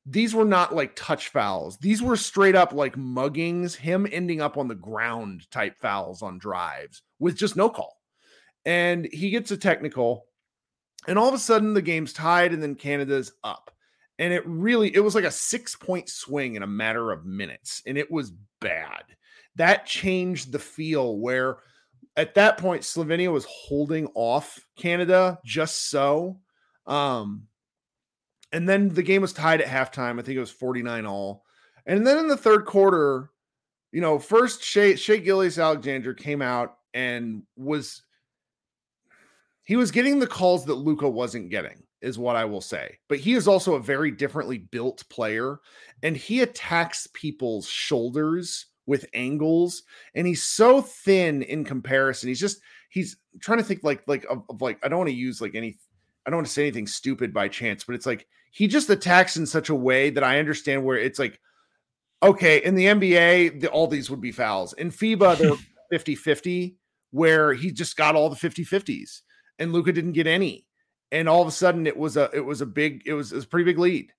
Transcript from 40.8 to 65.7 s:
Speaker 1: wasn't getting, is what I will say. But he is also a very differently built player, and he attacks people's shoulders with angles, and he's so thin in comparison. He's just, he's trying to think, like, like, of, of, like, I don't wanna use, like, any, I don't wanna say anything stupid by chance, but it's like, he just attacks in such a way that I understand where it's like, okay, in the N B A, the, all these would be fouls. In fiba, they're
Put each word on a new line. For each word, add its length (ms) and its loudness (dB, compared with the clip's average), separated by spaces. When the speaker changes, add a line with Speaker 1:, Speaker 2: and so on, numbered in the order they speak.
Speaker 1:
wasn't 420 -4
getting, 320 -6
is 180 -8
what 180 0
I 80 0
will 160 -6
say. 380 -10
But 100 -2
he 140 0
is 160 2
also 260 4
a 60 0
very 300 -2
differently 480 -6
built 500 -8
player, 520 -4
and 140 -2
he 240 -2
attacks 760 -2
people's 540 -6
shoulders 960 -4
with 280 -2
angles, 680 0
and 120 -2
he's 160 -2
so 400 6
thin 600 2
in 220 -4
comparison. 640 -2
He's 120 -4
just, 200 -4
he's 260 -6
trying 180 0
to 60 0
think, 200 -6
like, 220 -2
like, 180 -2
of, 240 -6
of, 120 -10
like, 240 -4
I 40 0
don't 100 -2
wanna 140 0
use, 280 -6
like, 140 -8
any, 240 -8
I 40 -6
don't 80 -2
wanna 100 -4
say 140 -2
anything 240 -4
stupid 460 -4
by 160 0
chance, 360 -6
but 100 -8
it's 120 -8
like, 200 -4
he 160 0
just 240 2
attacks 460 4
in 100 -2
such 220 -2
a 60 2
way 360 4
that 140 0
I 140 4
understand 460 -2
where 140 0
it's 200 -2
like, 220 -4
okay, 400 6
in 120 2
the 120 4
N 120 6
B 180 6
A, 320 8
the, 200 -4
all 180 2
these 240 -4
would 100 -8
be 100 -8
fouls. 440 -2
In 160 -6
fiba, 480 4
they're 180 6